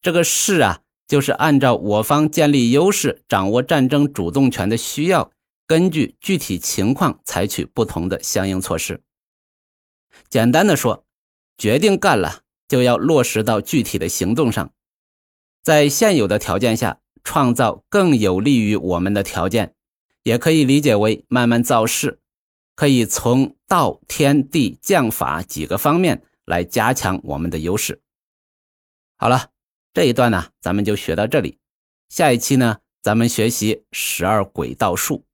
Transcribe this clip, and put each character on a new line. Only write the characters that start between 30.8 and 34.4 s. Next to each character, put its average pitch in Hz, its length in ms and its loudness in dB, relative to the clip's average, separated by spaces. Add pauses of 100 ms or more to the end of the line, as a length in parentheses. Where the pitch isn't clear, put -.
就 104 100 0
学 85 220 -4
到 104 100 0
这 131 140 0
里。 80 180 -8 (520)
下 151 220 0
一 120 40 2
期 131 200 0
呢， 117 240 2 (200)
咱 104 160 0
们 117 120 2
学 113 200 0
习 110 440 -4
十 - 340 -6
二 104 180 0